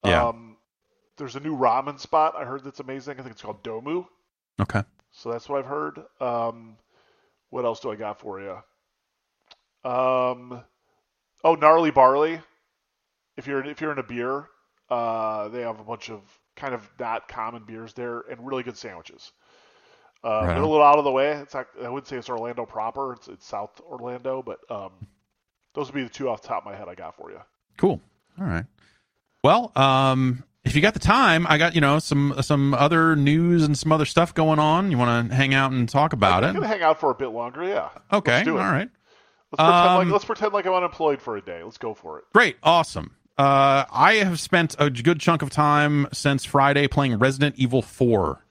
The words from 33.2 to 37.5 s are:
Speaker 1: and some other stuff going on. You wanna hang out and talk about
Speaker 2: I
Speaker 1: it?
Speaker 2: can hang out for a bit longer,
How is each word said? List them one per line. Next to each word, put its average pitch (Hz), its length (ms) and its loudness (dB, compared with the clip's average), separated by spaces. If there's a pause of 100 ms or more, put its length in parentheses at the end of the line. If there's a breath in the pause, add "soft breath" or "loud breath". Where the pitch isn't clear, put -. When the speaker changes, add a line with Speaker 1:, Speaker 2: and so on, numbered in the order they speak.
Speaker 1:
and 147 160 2
some 156 140 0
other 156 140 2
stuff - 280 2
going 156 240 2
on. 160 320 2
You 135 80 2
wanna 117 340 2
hang 135 220 2
out 135 160 2
and 123 180 0
talk 147 240 0
about 98 300 4
Speaker 2:
I 160 80 0
Speaker 1:
it? 196 40 -4
Speaker 2:
can - 100 -4
hang 214 180 -2
out 160 160 4
for 147 140 0
a - 20 0
bit 135 140 -6
longer, 120 340 -8